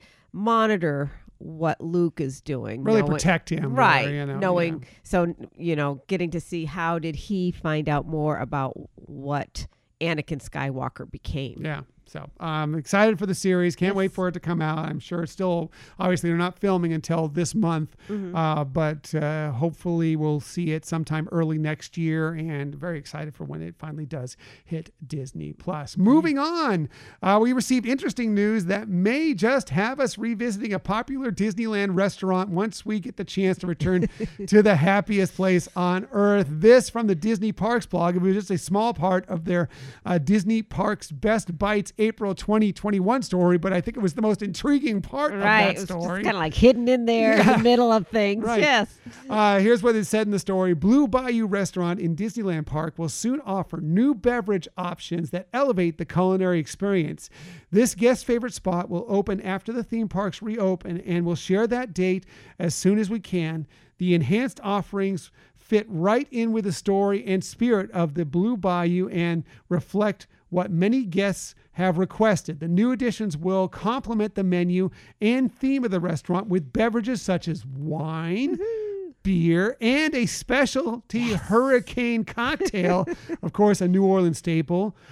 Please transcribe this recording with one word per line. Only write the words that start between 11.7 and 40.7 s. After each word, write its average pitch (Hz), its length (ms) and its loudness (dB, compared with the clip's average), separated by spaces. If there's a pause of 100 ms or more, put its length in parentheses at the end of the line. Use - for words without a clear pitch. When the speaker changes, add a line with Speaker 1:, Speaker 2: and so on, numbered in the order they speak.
Speaker 2:
So 143 220 -16 (100)
I'm 156 360 -4
excited 202 420 2
for 196 80 -4
the 185 80 -2
series. 180 420 0
Can't 196 200 0
wait 190 160 2
Speaker 1:
Yes. - 20 -12
Speaker 2:
for 185 140 -2
it 175 60 -4
to 180 60 -10
come 165 220 -4
out. 156 160 -2
I'm 156 220 -6
sure 170 240 -6
it's - 80 -8
still, 175 400 -2 (260)
obviously 180 320 0
they're 170 80 2
not 175 220 -2
filming 175 340 0
until 160 340 -2
this 160 280 -4
month, 165 400 0 (120)
Speaker 1:
Mm-hmm. 196 280 -6
Speaker 2:
uh, 156 280 0
but, 151 520 -4
uh, 151 380 -2
hopefully 165 600 -2
we'll 151 240 0
see 175 320 -6
it 156 140 -4
sometime 156 460 -4
early 160 260 0
next 156 400 -4
year, 160 360 0
and 147 420 -6
very 160 240 -8
excited 151 340 -12
for - 100 -14
when 151 200 -10
it 165 160 -12
finally 151 260 -10
does 127 320 -10 (260)
hit 160 300 -10 (120)
Disney 147 460 -10
Plus. 151 460 -10
Moving 285 400 6
on, 285 520 0 (340)
uh, 196 180 6
we 247 120 4
received 247 340 0
interesting 240 480 -2
news 208 300 2
that 202 220 -4
may 233 460 2
just 233 380 0
have 220 280 0
us 262 160 0
revisiting 220 580 -4
a 180 60 -2
popular 247 520 -4
Disneyland 202 640 0
restaurant 190 540 0
once 190 360 -4
we 208 140 -2
get 190 180 -10
the 202 80 -6
chance 190 320 0
to 180 100 -10
return 180 400 0 (200)
Speaker 1:
<laughs> - 180 -12
Speaker 2:
to 214 160 8
the 202 140 6
happiest 190 600 2
place 185 400 2
on 185 360 0
earth. 202 400 4
This 220 360 8
from 233 200 -2
the 190 80 2
Disney 208 360 0
Parks 226 360 -2
blog. 175 280 0
It 180 60 0
was 190 140 4
just 202 160 -4
a 180 80 0
small 214 340 0
part 185 340 0
of 165 180 -6
their, 175 240 0 (360)
uh, 175 140 2
Disney 202 420 2
Parks - 500 -4